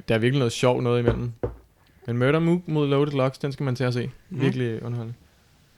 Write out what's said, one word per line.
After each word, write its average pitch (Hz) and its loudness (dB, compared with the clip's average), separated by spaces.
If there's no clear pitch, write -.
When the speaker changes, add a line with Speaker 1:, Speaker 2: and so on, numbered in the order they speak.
Speaker 1:
der 117 2
er 113 2
virkelig 127 2
noget 120 0
sjovt 127 2
noget 120 2
imellem. 120 0
Men 120 -2
Murder 135 4
Mook 170 2
mod 151 2
Loaded 143 2
Locks, 135 0
den 139 -6
skal 135 -8
man 131 -2
til 131 -2
at 123 0
se. 120 -4
Speaker 2:
Mhm. - -8
Speaker 1:
Virkelig 127 -2
underholdende. 120 -8